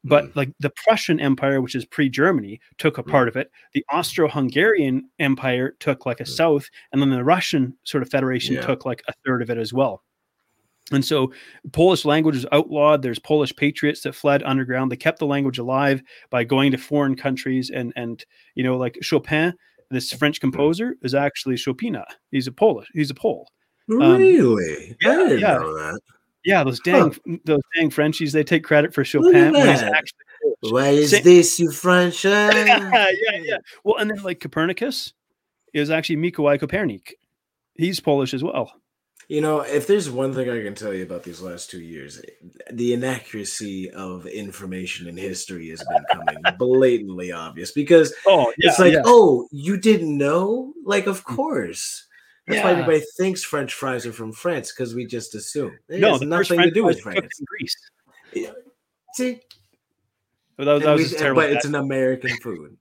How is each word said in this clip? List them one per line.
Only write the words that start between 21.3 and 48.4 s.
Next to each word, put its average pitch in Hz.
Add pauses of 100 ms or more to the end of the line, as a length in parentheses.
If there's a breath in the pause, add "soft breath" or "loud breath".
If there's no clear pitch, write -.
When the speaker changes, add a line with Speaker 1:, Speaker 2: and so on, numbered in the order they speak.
Speaker 1:
Chopina. 135 (280)
He's 131
a 127
Polish, 139
he's 151
a 151
Pole. - (500)
Um, -
Speaker 2:
Really? 185
I 208
Speaker 1:
yeah, 269 (120)
Speaker 2:
didn't 127
Speaker 1:
yeah. 180
Speaker 2:
know 78
that. 78 (440)
Speaker 1:
Yeah, 180
those 123
Speaker 2:
Huh. 180 (140)
Speaker 1:
dang, 170
those 151 (160)
dang 160
Frenchies, 151
they 151
take 160
credit 151
for -
Speaker 2:
Look 135
at - (240)
Speaker 1:
Chopin 339
when 285
he's 131
Speaker 2:
that. -
Speaker 1:
actually - (240 soft breath)
Polish. 139
Speaker 2:
"Why 135
is 147
Speaker 1:
Sa- 202
Speaker 2:
this, 175
you 170
French, 180
huh?" 208
Speaker 1:
<laughs> -
Yeah, 202
yeah. 196 (260 loud breath)
Well, 208
and 214
then, 202
like, 180
Copernicus 180 (580)
is 147
actually 160
Mikołaj 147
Kopernik. 151 (640)
He's 175
Polish 139
as 131
well. - (560)
Speaker 2:
You 151
know, 151
if 139
there's 196
one 131
thing 127
I 117
can 101
tell 104
you 92
about 87
these 85
last 90
two 90
years, 76 (500)
the 120
inaccuracy 107
of 90
information 92
in 85
history 90
has 82
been -
coming -
Speaker 1:
<laughs> -
Speaker 2:
blatantly 113
obvious 85
because 156 (140 loud breath)
Speaker 1:
Oh, 151